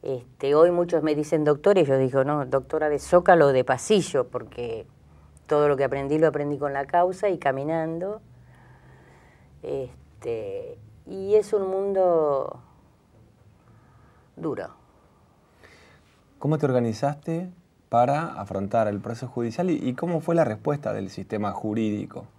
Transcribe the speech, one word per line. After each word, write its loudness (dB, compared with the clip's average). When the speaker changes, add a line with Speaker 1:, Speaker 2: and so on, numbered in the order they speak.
Speaker 1:
Este, -4
hoy 8
muchos 0
me 0
dicen 0
doctor 4
y 6
yo 2
digo, 2
"No, -2
doctora -2
de 0
zócalo, 6
de 4
pasillo", 0
porque -10
todo 4
lo 2
que 0
aprendí -2
lo 6
aprendí -2
con -4
la -4
causa 0
y 0
caminando. -4
Este, -10
y -4
es 4
un -2
mundo 0
duro. -8
Speaker 2:
¿Cómo -2
te -2
organizaste -2
para 0
afrontar -2
el -4
proceso -10
judicial -4
y, 2
y -4
cómo -4
fue -2
la 4
respuesta -4
del -8
sistema -6
jurídico? -6